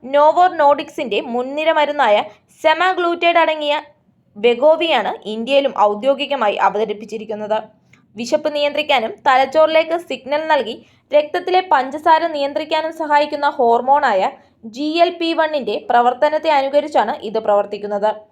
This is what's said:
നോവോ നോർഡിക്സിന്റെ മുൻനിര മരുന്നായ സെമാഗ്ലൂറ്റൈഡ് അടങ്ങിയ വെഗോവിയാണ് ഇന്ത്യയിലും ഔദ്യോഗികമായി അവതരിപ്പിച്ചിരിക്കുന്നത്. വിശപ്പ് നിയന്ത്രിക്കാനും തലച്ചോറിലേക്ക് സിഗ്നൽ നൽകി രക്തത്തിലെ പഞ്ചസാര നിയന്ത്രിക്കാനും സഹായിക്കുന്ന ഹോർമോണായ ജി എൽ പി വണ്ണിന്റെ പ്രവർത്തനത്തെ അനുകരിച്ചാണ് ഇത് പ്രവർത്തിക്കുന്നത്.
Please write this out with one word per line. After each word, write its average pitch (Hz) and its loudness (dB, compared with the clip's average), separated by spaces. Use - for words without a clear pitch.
നോവോ 294 4
നോർഡിക്സിന്റെ 285 0
മുൻനിര 262 -2
മരുന്നായ 285 2
സെമാഗ്ലൂറ്റൈഡ് 339 2
അടങ്ങിയ 302 -2
വെഗോവിയാണ് 240 2
ഇന്ത്യയിലും 240 -2
ഔദ്യോഗികമായി 233 0
അവതരിപ്പിച്ചിരിക്കുന്നത്. 208 -4
വിശപ്പ് 302 -4
നിയന്ത്രിക്കാനും 294 -2
തലച്ചോറിലേക്ക് 311 2
സിഗ്നൽ 285 -6
നൽകി 262 0
രക്തത്തിലെ 359 0
പഞ്ചസാര 302 2
നിയന്ത്രിക്കാനും 311 -4
സഹായിക്കുന്ന 294 0
ഹോർമോണായ 247 2
ജി 233 -6
എൽ 349 4
പി 339 -4
വണ്ണിന്റെ 294 -2
പ്രവർത്തനത്തെ 277 2
അനുകരിച്ചാണ് 277 0
ഇത് 214 -4
പ്രവർത്തിക്കുന്നത്. 208 -2